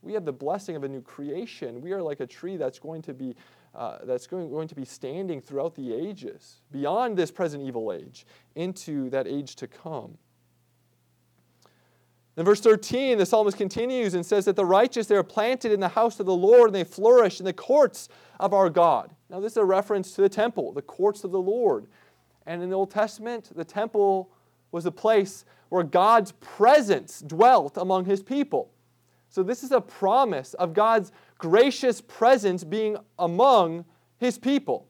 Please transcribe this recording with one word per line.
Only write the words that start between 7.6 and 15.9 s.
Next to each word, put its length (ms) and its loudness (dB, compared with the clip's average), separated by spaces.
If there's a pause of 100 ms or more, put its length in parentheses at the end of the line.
evil 280 -6
age, 340 -14 (300)
into 560 -8
that 160 -4
age 300 -10
to 100 -14
come. 500 -16 (2250)
In 80 -2
verse 160 4
thirteen, 560 2
the 80 2
psalmist 320 2
continues 580 -4
and 100 -4
says 200 0
that 100 0
the 100 0
righteous, 400 2
they 120 2
are 40 2
planted 500 -2
in 100 0
the 80 -2
house 300 -2